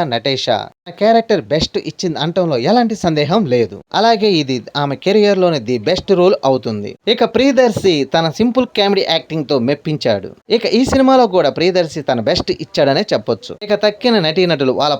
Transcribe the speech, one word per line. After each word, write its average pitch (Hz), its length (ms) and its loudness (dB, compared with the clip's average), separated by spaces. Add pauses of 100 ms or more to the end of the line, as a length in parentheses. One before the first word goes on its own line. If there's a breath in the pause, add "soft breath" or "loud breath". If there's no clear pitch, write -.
(120)
నటేష 127 380 -4
తన 110 520 -6
క్యారెక్టర్ 226 400 2 (100)
బెస్ట్ 151 260 -2 (120)
ఇచ్చింది 160 360 -6
అంటంలో 170 320 0 (120)
ఎలాంటి 226 320 2
సందేహం 160 400 0 (120)
లేదు. 110 220 0 (240)
అలాగే 214 300 2 (100)
ఇది 131 160 -2 (280)
ఆమె 139 200 -4
కెరియర్ 202 400 2
లోని 165 240 2
ది 123 80 0 (140)
బెస్ట్ 185 320 0
రోల్ 175 140 4 (140)
అవుతుంది. 113 440 -4 (200)
ఇక 233 220 0
ప్రియదర్శి 240 580 2 (220)
తన 165 240 0
సింపుల్ 247 280 0 (120)
కామెడీ 196 320 2
యాక్టింగ్ 160 400 -4
తో 139 80 2 (100)
మెప్పించాడు. 139 640 -2 (260)
ఇక 226 80 -2 (140)
ఈ - 20 4 (120)
సినిమాలో 262 420 4
కూడా 156 240 2
ప్రియదర్శి 170 500 0
తన 123 100 0 (100)
బెస్ట్ - 220 -2 (140)
ఇచ్చాడనే 147 480 0
చెప్పొచ్చు. - 380 -4 (160)
ఇక 202 180 0
తక్కిన 214 320 0 (100)
నటీనటులు 156 540 0
వాళ్ళ 147 180 0